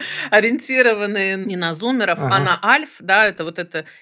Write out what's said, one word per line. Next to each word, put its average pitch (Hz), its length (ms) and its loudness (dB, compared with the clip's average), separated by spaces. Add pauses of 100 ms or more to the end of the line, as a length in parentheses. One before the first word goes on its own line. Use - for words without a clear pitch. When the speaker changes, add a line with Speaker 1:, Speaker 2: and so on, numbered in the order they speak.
(320)
Speaker 1:
ориентированные 214 1040 2
не 190 200 -6
на 170 160 -2
зумеров, 214 460 -2
а 147 80 -2
Speaker 2:
Ага. 190 120 4
Speaker 1:
на 180 240 0
альф, 285 360 2
да, 196 260 2
это 185 180 -4
вот 165 160 -10
это 165 260 -8 (160)